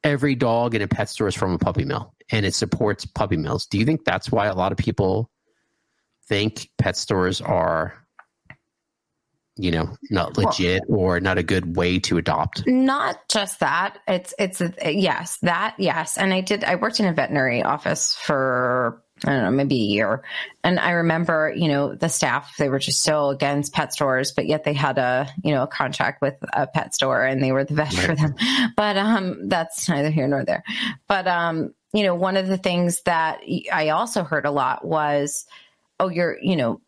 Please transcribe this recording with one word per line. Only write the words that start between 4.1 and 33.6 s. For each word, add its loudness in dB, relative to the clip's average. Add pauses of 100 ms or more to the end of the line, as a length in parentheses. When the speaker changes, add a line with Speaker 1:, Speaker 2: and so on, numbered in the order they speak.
Speaker 1:
why 0
a -2
lot -2
of -4
people -2 (960)
think -2
pet 0
stores 0
are, 0 (1600)
you 0
know, -2 (140)
not 0
Speaker 2:
Well 2
Speaker 1:
legit 0
or 2
not 2
a 0
good 0
way 2
to 0
adopt? -2
Speaker 2:
Not 0
just -2
that. 0 (100)
It's, -2
it's, -2
a, -2
yes, 0
that, 0
yes. 0
And 2
I 0
did, -2
I 0
worked -2
in 4
a 4
veterinary 2
office 0
for, 0 (220)
I 2
don't 2
know, 2
maybe 2
a 4
year. 2 (400)
And 2
I 0
remember, 2
you 2
know, 0
the -2
staff, -2
they 2
were 0
just -2
so 2
against 0
pet -2
stores, 0
but -2
yet 0
they 0
had 0
a, 2 (160)
you 2
know, 2
a 0
contract -2
with 0 (180)
a 2
pet -2
store 2
and 0
they 2
were 2
the -6
vet 0
for 0
Speaker 1:
Right. 0
Speaker 2:
them. 2 (420)
But, 0
um, 0
that's -2
neither 2
here 2
nor 0
there. -2 (440)
But, 0
um, -2 (220)
you 2
know, 2
one 0
of 0
the 0
things 0
that 0
y-, -4 (100)